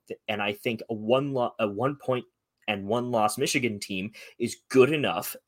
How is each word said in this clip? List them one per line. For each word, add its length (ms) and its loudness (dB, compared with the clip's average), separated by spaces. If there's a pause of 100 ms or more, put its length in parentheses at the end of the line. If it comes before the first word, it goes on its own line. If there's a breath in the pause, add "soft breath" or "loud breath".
th-, 220 -12
and 140 -2
I 100 0
think 380 -4
a 40 -4
one 380 2
lo-, 260 -2
a 80 2
one 300 -2
point 300 -4 (420)
and 180 -4
one 240 0
loss 280 2
Michigan 420 0
team 320 -6 (260 loud breath)
is 200 -4 (100)
good 240 8
enough 420 -2 (140)